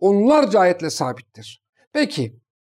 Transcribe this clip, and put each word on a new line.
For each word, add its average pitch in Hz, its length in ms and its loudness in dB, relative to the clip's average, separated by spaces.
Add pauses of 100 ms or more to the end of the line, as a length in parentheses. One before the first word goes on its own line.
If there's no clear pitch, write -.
onlarca 214 600 2
ayetle 175 300 0
sabittir. - 720 -10 (300)
Peki, 151 440 -4 (300)